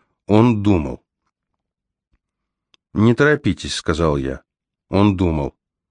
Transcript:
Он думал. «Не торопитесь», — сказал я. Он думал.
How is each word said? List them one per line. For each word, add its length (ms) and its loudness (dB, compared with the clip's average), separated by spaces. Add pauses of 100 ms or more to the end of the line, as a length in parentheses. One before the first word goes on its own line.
(260)
Он 380 2
думал. 400 -2 (1900)
«Не 220 2
торопитесь», — 640 -2
сказал 400 -2
я. 260 -6 (480)
Он 260 2
думал. 380 -2 (360)